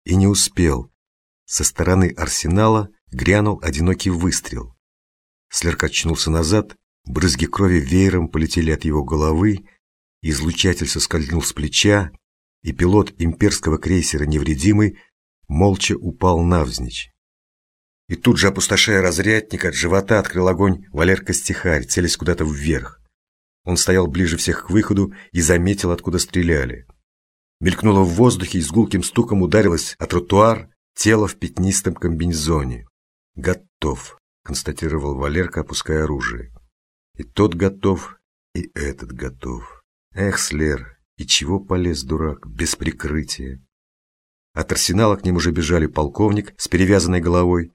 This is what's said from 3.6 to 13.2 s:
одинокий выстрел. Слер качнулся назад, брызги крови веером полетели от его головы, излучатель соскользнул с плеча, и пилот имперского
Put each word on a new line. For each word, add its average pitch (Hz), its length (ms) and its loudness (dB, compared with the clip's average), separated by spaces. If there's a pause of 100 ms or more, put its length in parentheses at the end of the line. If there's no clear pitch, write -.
одинокий 85 480 0
выстрел. 82 640 -4 (760)
Слер - 280 -2
качнулся 80 560 -2
назад, 82 440 0 (280)
брызги 78 420 0
крови 90 320 2
веером 87 500 2
полетели 80 440 -2
от 76 120 -4
его 76 200 0
головы, 80 640 0 (540)
излучатель 78 680 -2
соскользнул 80 560 -4
с - 80 -6
плеча, 95 580 0 (520)
и 78 100 -6
пилот 95 440 2
имперского 85 640 0